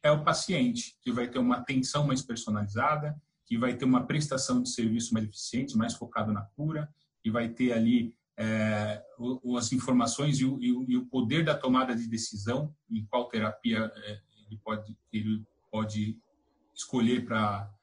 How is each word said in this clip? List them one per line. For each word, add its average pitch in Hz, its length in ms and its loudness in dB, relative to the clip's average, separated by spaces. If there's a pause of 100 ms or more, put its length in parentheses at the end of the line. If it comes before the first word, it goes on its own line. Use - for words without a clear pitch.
é 151 80 6
o 151 140 4
paciente, 135 760 0
que 123 120 -4
vai 120 160 -2
ter 131 100 -4
uma 123 200 2
atenção 139 480 0
mais 127 160 2
personalizada, 120 920 -2 (300)
que 117 120 -2
vai 120 180 0
ter - 80 -6
uma 127 220 4
prestação 127 560 0
de - 80 -2
serviço 113 420 0
mais 110 140 2
eficiente, - 500 -4
mais - 180 2
focado 107 380 -4
na 101 100 -2 (140)
cura, 151 320 -4 (340)
que 110 80 0
vai 117 180 0
ter 123 240 0
ali, 113 420 4 (240)
é, 107 640 0 (160)
o, 123 340 -4
o, 120 60 2
as 113 140 -2
informações 127 680 2
e 131 60 4
o, 131 160 -2
e 123 100 2
o, 127 180 -2
e 123 60 4
o 123 100 0
poder 131 380 0
da 151 100 2
tomada 127 400 2
de 117 120 -2
decisão 113 680 -4 (160)
em 110 160 -4
qual 120 220 -2
terapia, 110 680 -2
é, 104 240 -14 (260)
ele 107 160 -16
pode, 107 340 -6 (160)
ele 107 300 -2 (280)
pode 107 480 -2 (560)
escolher 120 500 2
pra 104 460 -2 (120)